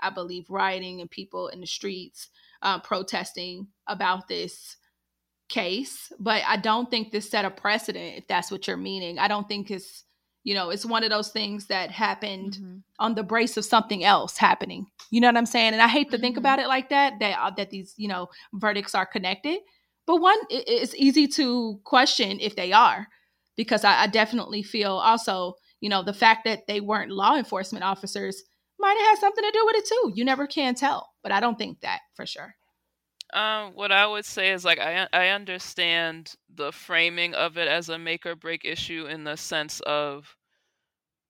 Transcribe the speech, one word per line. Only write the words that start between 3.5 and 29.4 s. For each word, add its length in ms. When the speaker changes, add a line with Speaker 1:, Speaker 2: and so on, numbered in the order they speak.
Speaker 1:
about 400
this 480
case. 720
But 260
I 120
don't 320
think 220
this 180
set 160
a 40
precedent, 680
if 100
that's 240
what 160
you're 100
meaning. 400
I 100
don't 200
think 220
it's, 340
you 100
know, 160
it's 160
one 180
of 60
those 200
things 380
that 240
happened 680
Speaker 2:
Mm-hmm. 180
Speaker 1:
on 160
the 80
brace 320
of 80
something 400
else 340
happening. 480
You 100
know 80
what 100
I'm 80
saying? 280
And 80
I 60
hate 240
to 60
think 180
Speaker 2:
Mm-hmm. 20
Speaker 1:
about 220
it 80
like 220
that, 300
that, 180
uh, 180
that 140
these, 280
you 100
know, 200
verdicts 400
are 120
connected. 540
But 160
one, 160
it, 180
it's 280
easy 320
to 560
question 560
if 160
they 160
are, 360
because 280
I, 200
I 40
definitely 540
feel 320
also, 600
you 100
know, 140
the 100
fact 300
that 240
they 120
weren't 320
law 240
enforcement 480
officers 580
might 200
have 100
had 120
something 240